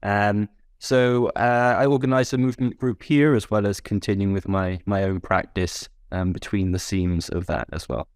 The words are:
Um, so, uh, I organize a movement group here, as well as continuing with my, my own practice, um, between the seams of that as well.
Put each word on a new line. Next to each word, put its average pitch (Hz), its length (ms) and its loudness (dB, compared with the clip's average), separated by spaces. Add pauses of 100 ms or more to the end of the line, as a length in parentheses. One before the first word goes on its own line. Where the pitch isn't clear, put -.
Um, 104 460 0 (300)
so, 123 480 2 (100)
uh, 120 420 2
I 135 80 4
organize 131 460 2
a 131 60 0
movement 127 400 0
group 123 240 -2
here, 147 320 4
as 107 160 0
well 104 160 0
as 101 140 -2
continuing 98 520 -2
with 98 140 -2
my, 92 400 -2
my 98 180 0
own 95 160 -2
practice, - 680 -2 (240)
um, 92 200 -2
between 92 400 -2
the 92 60 -2
seams 90 500 -2
of 90 180 -4
that 65 260 -4
as - 160 -10
well. 58 280 -4